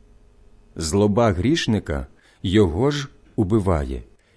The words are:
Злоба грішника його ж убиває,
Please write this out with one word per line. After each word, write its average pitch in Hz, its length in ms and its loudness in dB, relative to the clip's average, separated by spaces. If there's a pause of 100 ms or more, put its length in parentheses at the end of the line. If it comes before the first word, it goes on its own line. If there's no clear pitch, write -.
(760)
Злоба 101 560 2
грішника 92 720 -2 (360)
його 101 480 2
ж 143 180 -6 (280)
убиває, 87 640 -2 (340)